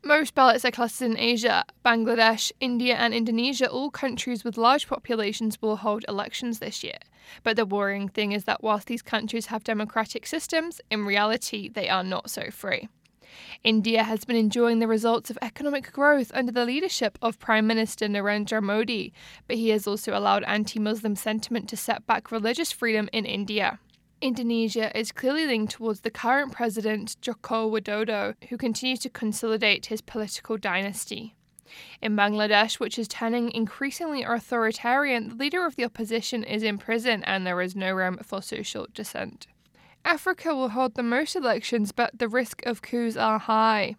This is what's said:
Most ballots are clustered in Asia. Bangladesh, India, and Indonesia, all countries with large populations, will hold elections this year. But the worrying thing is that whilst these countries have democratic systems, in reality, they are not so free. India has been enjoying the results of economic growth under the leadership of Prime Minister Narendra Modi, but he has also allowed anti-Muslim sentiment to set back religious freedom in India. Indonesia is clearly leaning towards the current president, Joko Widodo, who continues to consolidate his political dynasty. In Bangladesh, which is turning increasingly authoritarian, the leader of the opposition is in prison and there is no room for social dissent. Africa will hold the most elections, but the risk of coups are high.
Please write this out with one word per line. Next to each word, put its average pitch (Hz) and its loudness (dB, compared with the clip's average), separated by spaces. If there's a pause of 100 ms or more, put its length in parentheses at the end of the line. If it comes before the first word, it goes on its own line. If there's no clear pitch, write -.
Most 294 4
ballots 254 8
are 247 4
clustered 240 -2
in 226 0
Asia. 233 4 (200)
Bangladesh, 226 4
India, 247 2
and 233 2
Indonesia, 233 2
all 269 -2
countries 247 -4
with 220 -4
large 247 6
populations, 214 -2
will 214 2
hold 214 -2
elections 220 -4
this - -8
year. - -8 (440)
But 226 2
the 226 4
worrying 202 0
thing 208 -2
is 208 -2
that - 0
whilst 208 0
these 233 -6
countries 220 -4
have 220 -6
democratic 220 -2
systems, 330 -4 (120)
in 208 -2
reality, 208 0
they 214 -4
are 185 2
not 185 -4
so - -8
free. 196 -4 (720)
India 220 4
has 220 -2
been 240 0
enjoying 226 4
the 226 2
results 226 2
of 226 -8
economic 277 -4
growth 285 4
under 254 0
the 240 0
leadership 254 -2
of 226 0
Prime 220 4
Minister 220 0
Narendra 208 0
Modi, 208 0 (340)
but 247 -2
he 226 2
has 208 4
also 202 -2
allowed 202 4
anti-Muslim 214 0
sentiment 214 -4
to 220 -8
set - -4
back 220 0
religious 226 -2
freedom 214 0
in 220 -2
India. 202 -2 (420)
Indonesia 233 0
is 220 -4
clearly 285 0
leaning 233 0
towards 220 -4
the 226 -4
current 262 0
president, 214 -2
Joko 220 -2
Widodo, 214 -2 (140)
who 247 -6
continues 254 -2
to - -6
consolidate 214 0
his - -6
political - -6
dynasty. 202 -4 (640)
In 214 0
Bangladesh, 208 4
which - -4
is 220 -4
turning 233 -2
increasingly 277 -4
authoritarian, 233 0
the 233 -14
leader 294 -2
of 302 -2
the 247 -2
opposition 226 -4
is 214 -4
in 208 0
prison 226 0
and 190 0
there 180 0
is 185 -2
no 190 -2
room 185 0
for 196 -6
social - -8
dissent. - -10 (580)
Africa 330 0
will 262 0
hold 247 0
the 254 -2
most 247 0
elections, 240 0
but - 0
the 233 0
risk 240 -2
of 233 -2
coups 233 -2
are 220 2
high. 220 2